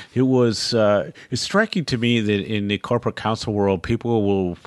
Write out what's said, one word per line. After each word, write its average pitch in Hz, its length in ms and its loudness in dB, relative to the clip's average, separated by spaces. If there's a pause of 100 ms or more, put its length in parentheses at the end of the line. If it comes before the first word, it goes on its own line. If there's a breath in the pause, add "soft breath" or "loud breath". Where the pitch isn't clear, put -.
(140 loud breath)
it 123 80 2
was, 123 500 2
uh, 104 380 2 (200 loud breath)
it's 123 120 -4
striking 196 440 0
to 127 120 -2
me 120 220 2
that 104 260 0
in 101 220 -4
the 101 100 0
corporate 117 380 -2
counsel 113 360 -4
world, 98 300 0
people 117 400 0
will, 98 340 0 (100)